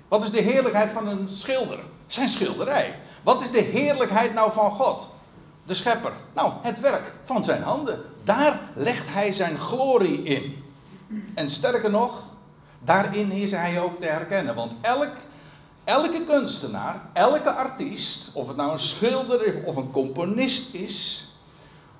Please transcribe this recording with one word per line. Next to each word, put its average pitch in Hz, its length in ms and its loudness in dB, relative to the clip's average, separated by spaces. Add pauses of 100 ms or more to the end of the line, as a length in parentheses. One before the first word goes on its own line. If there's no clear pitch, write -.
Wat 208 160 2
is 208 80 -2
de 220 100 2
heerlijkheid 214 500 2
van 214 160 -4
een 196 200 -4
schilder? 226 520 -4 (280)
Zijn 247 220 -2
schilderij. - 720 0 (240)
Wat 254 180 4
is 240 100 -6
de 233 100 4
heerlijkheid 240 720 2
nou 220 180 4
van 214 200 4
God? - 380 0 (560)
De 185 80 -4
schepper. 226 380 0 (220)
Nou, 190 180 2 (100)
het 233 180 -4
werk 226 320 0 (120)
van 240 200 -2
zijn 143 200 0
handen. 147 380 -2 (220)
Daar 254 360 4 (160)
legt 147 320 -2
hij 196 240 0
zijn 170 260 -2
glorie 208 640 2
in. 143 400 -2 (720)
En 147 140 -2
sterker 233 400 0
nog, - 340 0 (560)
daarin 202 520 2
is 202 200 0
hij 175 300 0
ook 175 180 -2
te 165 80 -4
herkennen. 160 480 -2
Want 117 260 -4
elk, 277 320 0 (680)
elke 320 400 2
kunstenaar, 165 920 -2
elke 262 400 4
artiest, - 800 -6
of 131 140 -6
het 143 100 -10
nou 143 140 0
een 156 80 -4
schilder 240 640 0
is 151 200 -2
of 160 100 -4
een 131 160 -6
componist 175 840 -2
is, - 540 -8 (720)